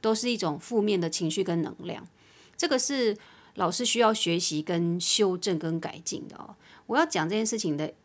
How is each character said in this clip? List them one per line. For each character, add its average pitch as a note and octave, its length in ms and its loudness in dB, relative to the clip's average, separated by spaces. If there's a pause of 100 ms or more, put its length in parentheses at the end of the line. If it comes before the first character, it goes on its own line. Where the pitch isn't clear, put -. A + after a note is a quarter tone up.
都 A3 120 2
是 A3+ 160 0
一 A#3+ 80 0
种 D#3 220 -2
负 A3+ 240 0
面 G3+ 180 2
的 E3+ 80 0
情 D#3+ 220 -2
绪 F#3+ 140 0
跟 E3+ 180 0
能 D#3 100 -4 (120)
量。 F3 200 -10 (520)
这 E4 100 -2
个 D4 100 2
是 B3 400 2 (380)
老 F3 160 0
师 B3 140 -2
需 A#3 160 2
要 A3 120 6
学 F3 260 2
习 D#3 220 0
跟 E3+ 400 0
修 F#3 380 2
正 F#3 180 0
跟 E3 220 -2
改 D#3+ 260 -8
进 - 220 -6
的 - 100 -16
哦。 - 200 -16 (300)
我 A#3 120 0
要 E4 80 4
讲 E3 220 0
这 G3+ 80 -2
件 A3 100 0
事 A3+ 100 -2
情 E3+ 200 -2
的 D3+ 160 -4 (120)